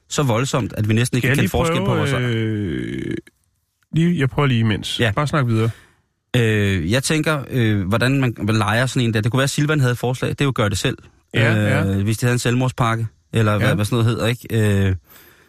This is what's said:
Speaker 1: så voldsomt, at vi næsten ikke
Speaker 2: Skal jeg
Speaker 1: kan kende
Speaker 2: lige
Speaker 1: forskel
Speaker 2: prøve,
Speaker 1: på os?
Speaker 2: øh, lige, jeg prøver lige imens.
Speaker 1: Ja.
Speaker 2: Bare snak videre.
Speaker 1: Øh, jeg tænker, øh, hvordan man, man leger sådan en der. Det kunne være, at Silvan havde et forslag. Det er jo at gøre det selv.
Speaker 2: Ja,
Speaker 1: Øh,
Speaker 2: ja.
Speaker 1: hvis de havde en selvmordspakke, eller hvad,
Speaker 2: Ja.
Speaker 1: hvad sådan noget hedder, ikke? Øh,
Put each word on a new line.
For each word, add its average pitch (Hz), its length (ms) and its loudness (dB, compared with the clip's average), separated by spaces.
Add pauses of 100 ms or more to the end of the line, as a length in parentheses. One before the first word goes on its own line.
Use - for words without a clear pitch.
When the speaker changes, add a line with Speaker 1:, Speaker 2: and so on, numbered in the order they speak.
Speaker 1:
så - 140 -2
voldsomt, 123 540 -2
at 107 120 0
vi 110 60 2
næsten 123 220 0
ikke 123 120 0
Speaker 2:
Skal 139 140 2
jeg 185 80 0
Speaker 1:
kan 143 140 0
kende 165 120 0
Speaker 2:
lige 185 80 -2
Speaker 1:
forskel - 0 -
Speaker 2:
prøve, 160 220 0
Speaker 1:
på 139 100 0
os? 123 180 -2
Speaker 2:
øh, 101 800 -4 (800)
lige, 170 240 2
jeg 135 120 0
prøver 143 160 0
lige 123 140 2
imens. 110 400 -2
Speaker 1:
Ja. 113 160 2
Speaker 2:
Bare 147 100 0
snak 135 200 0
videre. 113 240 2 (680)
Speaker 1:
Øh, 101 560 2
jeg 131 100 0
tænker, 156 480 -2
øh, 107 360 0
hvordan 120 340 2
man, 123 220 0
man 110 140 0
leger 110 300 0
sådan 123 220 0
en 104 60 0
der. 110 60 0
Det 110 120 0
kunne 131 60 2
være, 135 60 4
at 143 60 0
Silvan 147 300 0
havde 123 120 2
et 117 60 -4
forslag. 123 320 -2
Det - 100 -4
er 143 40 2
jo 139 40 2
at 127 60 0
gøre 107 140 0
det 95 100 -2
selv. 131 200 -2 (360)
Speaker 2:
Ja, 110 220 2 (280)
Speaker 1:
Øh, 98 120 0
Speaker 2:
ja. 98 60 0
Speaker 1:
hvis 107 160 -2
de 123 80 0
havde 120 80 2
en 120 40 0
selvmordspakke, 120 680 0 (260)
eller 107 260 2
hvad, 101 100 2
Speaker 2:
Ja. - 60 2
Speaker 1:
hvad 104 100 0
sådan 104 100 -2 (100)
noget - 20 2
hedder, 113 200 0
ikke? 107 640 0
Øh, 92 60 0 (540)